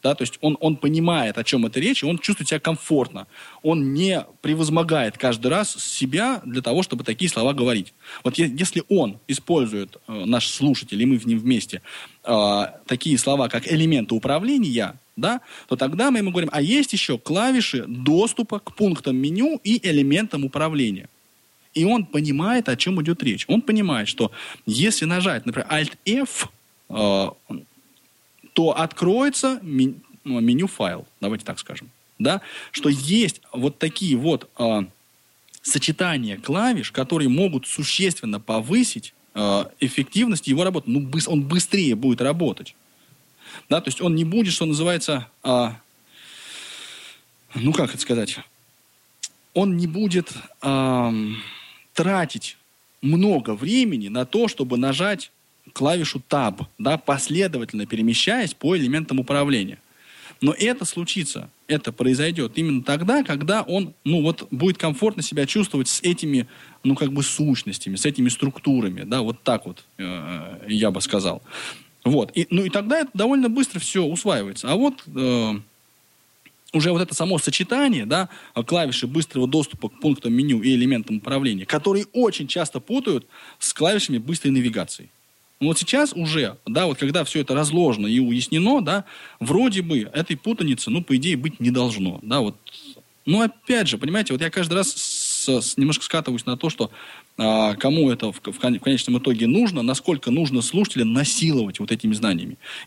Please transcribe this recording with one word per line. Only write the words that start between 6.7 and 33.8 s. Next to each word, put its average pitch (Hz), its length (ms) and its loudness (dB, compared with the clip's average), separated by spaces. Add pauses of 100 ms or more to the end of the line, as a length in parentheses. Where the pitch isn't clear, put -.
чтобы 123 220 -6
такие 139 240 -2
слова 123 240 0
говорить. 120 400 0 (320)
Вот 127 120 -2
е-, 160 160 2
если 170 360 -2
он 123 280 2 (120)
использует, 120 680 0 (140)
э, 104 160 -6
наш 117 240 2
слушатель, 127 520 0
и 123 40 4
мы 131 120 4
в 113 80 -4
ним 117 140 2
вместе, 113 420 -2 (440)
э, 104 380 2 (220)
такие 127 320 0
слова, 139 300 2
как 117 240 -4
элементы 156 420 2
управления, 151 840 0 (200)
да, 214 240 -2 (300)
то 127 80 0
тогда 165 340 2
мы 240 60 4
ему 196 140 0
говорим: 170 200 0
«А 151 100 0
есть 254 300 2
еще 143 260 -2
клавиши 202 680 0
доступа 175 720 2
к - 160 -16
пунктам 156 400 0
меню 190 480 0
и 220 240 2
элементам 147 560 2
управления». 135 640 -2 (680)
И 160 100 4
он 214 200 2
понимает, 151 640 0
о 127 80 0
чем 180 260 0
идет 160 200 0
речь. 107 260 -2
Он 214 140 4
понимает, 170 460 0
что - 240 -2 (340)
если 160 400 0
нажать, 175 400 0
например, 123 240 -4
Alt-F, 190 800 -2 (400)
э, 98 400 2 (1200)
то 165 220 4
откроется 240 840 0
мен-, 135 400 0 (220)
ну, 123 160 -4
меню 123 280 4
файл, 90 380 -6 (160)
давайте 104 240 -6
так 95 140 -10
скажем. - 320 -14 (260)
Да? 151 240 0 (300)
Что - 180 0
есть 156 520 2 (120)
вот 127 240 -2
такие 160 400 0